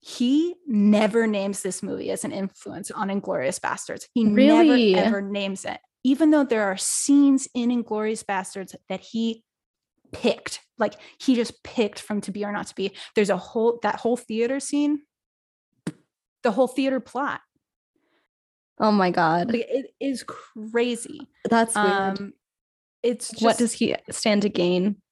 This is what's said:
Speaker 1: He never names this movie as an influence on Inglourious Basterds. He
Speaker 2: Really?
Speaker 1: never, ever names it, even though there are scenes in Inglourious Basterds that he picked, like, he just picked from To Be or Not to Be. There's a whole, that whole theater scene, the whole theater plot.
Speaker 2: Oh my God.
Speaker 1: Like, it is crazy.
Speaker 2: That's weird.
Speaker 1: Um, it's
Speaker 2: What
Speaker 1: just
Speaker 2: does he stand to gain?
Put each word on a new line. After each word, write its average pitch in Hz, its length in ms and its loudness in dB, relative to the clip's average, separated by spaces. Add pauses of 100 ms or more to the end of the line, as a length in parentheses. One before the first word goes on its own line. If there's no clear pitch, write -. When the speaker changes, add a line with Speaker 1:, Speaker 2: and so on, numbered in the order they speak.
Speaker 1:
He 294 540 0 (120)
never 214 600 4
names 202 360 -4
this 185 200 -6
movie 190 280 -6
as - 140 -6
an - 80 -6
influence 196 580 -10
on 190 180 -6
Inglourious 185 520 -4
Basterds. - 540 -8
He 226 120 2
Speaker 2:
Really? 262 680 6
Speaker 1:
never, 180 120 4 (120)
ever 196 40 -6
names 196 420 -6
it, - 140 -10 (240)
even 285 280 4
though 302 140 6
there 226 200 0
are 196 140 -2
scenes 277 760 4
in 240 140 0
Inglourious 220 560 -2
Basterds 190 500 -6 (140)
that 190 120 -6
he 226 440 -4 (680)
picked, - 500 -4 (180)
like, 208 160 -2 (260)
he 262 160 2
just - 260 -4
picked - 380 -4
from 208 220 -6
To 196 100 -10
Be 202 120 -6
or 202 60 -6
Not 208 180 -6
to - 60 -20
Be. 190 220 -6 (180)
There's 208 160 2
a 185 60 2
whole, 233 460 -2
that 208 180 0
whole 240 160 0
theater 233 420 -4
scene, 294 440 -2 (1400)
the 240 80 0
whole 240 160 2
theater 269 320 -2
plot. - 420 -8 (1400)
Speaker 2:
Oh 214 100 4
my 190 220 2
God. 175 400 2
Speaker 1:
Like, 233 160 -4
it 269 320 -4
is 262 260 -6
crazy. 233 1000 -6 (200)
Speaker 2:
That's 226 280 2
weird. 208 100 2
Speaker 1:
Um, 196 460 -2 (720)
it's 233 260 -2 (100)
Speaker 2:
What 226 100 4
Speaker 1:
just - 100 0
Speaker 2:
does 233 140 0
he - 200 -2 (160)
stand 208 320 0
to 208 60 0
gain? 180 480 0 (160)